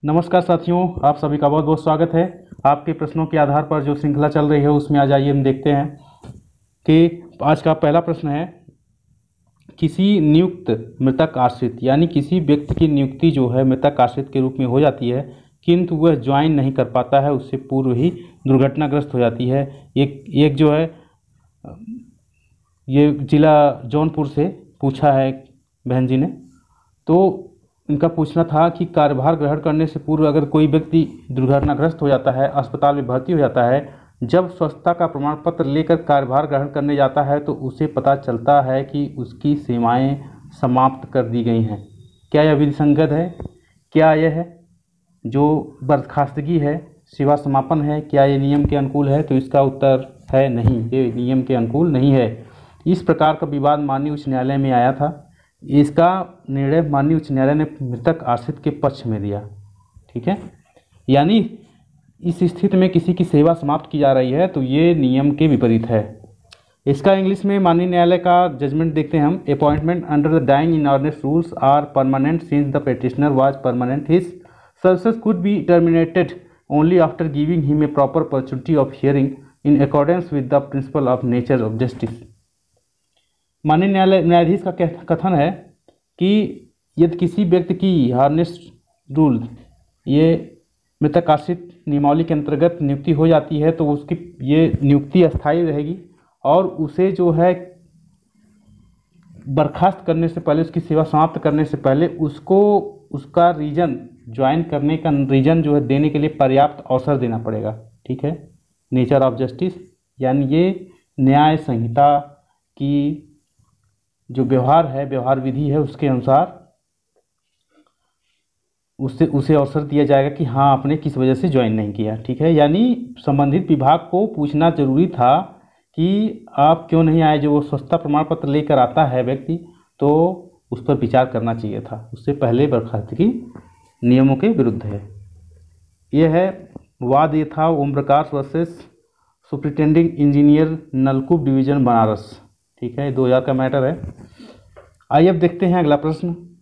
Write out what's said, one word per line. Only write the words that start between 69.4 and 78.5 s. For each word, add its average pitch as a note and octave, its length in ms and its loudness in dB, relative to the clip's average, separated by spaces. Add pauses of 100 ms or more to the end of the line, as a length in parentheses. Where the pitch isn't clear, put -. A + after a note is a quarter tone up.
Appointment D3+ 580 0
under D3+ 240 0
the D#3+ 120 2
dying D3 300 2
in D3+ 140 0
earnest C#3 380 -2
rules E3 280 -2 (100)
are C#3+ 200 2 (140)
permanent C3+ 500 -2
since C#3+ 260 -2
the C#3+ 140 -2
petitioner C3 460 -2
was C3+ 320 2
permanent। B2+ 440 -4
His F3 220 0 (520)
services F#3 420 0
could F3+ 180 -2
be G3+ 120 0 (100)
terminated E3+ 680 2 (360)
only D#3+ 340 2
after D#3+ 260 -2
giving D3 400 -2
him D3+ 140 0
a D3 100 -2
proper D3 320 0
opportunity C3+ 580 -2